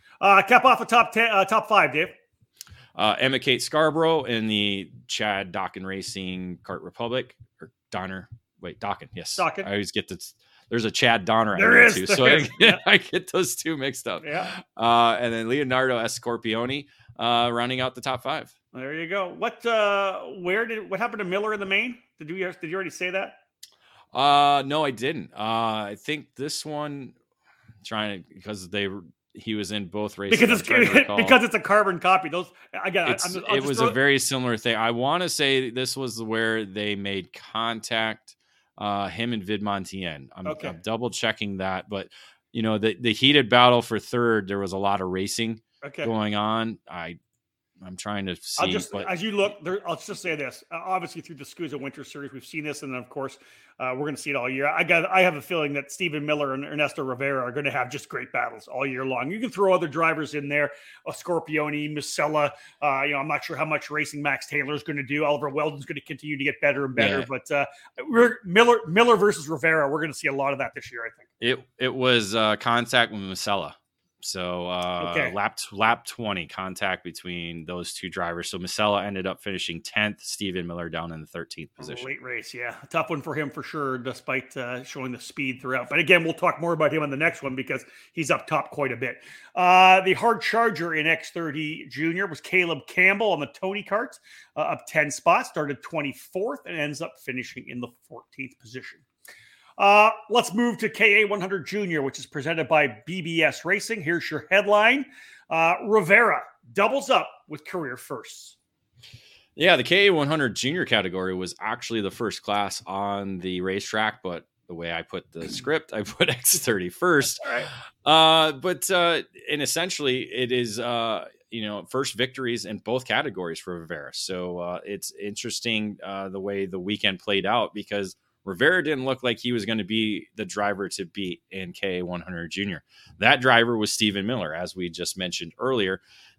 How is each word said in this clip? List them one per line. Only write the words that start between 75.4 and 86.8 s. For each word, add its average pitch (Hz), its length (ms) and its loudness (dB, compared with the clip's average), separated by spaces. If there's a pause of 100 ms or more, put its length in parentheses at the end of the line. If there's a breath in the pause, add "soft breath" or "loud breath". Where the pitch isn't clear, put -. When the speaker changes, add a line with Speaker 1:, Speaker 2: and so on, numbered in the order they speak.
Speaker 2:
t-, - 180 -10
lap 113 300 0
twenty, 101 400 -6
contact 95 580 -6
between 85 600 -10
those 87 260 -8
two - 160 -10
drivers. 85 400 -6
So 95 100 -8
Masella 101 460 0
ended 98 220 -4
up 92 160 -6
finishing 87 400 -6
tenth, 107 400 -2
Stephen 92 440 -6
Miller 87 220 -8
down 82 240 -6
in 80 80 -12
the 76 60 -14
thirteenth 80 480 -14
position. - 320 -14
Speaker 1:
Late 135 160 -10
race, 123 320 -10
yeah. 120 280 -8
A - 40 -20
tough 160 240 -2
one 151 100 -4
for 147 140 -8
him 147 160 -4
for 143 120 -12
sure, 139 360 -6
despite, 131 580 -6
uh, 127 260 -8
showing 131 300 -10
the 117 80 -12
speed 131 400 -6
throughout. 127 300 -4
But 147 80 2
again, 170 260 6
we'll 165 80 -2
talk 165 260 0
more 170 140 -2
about 156 220 2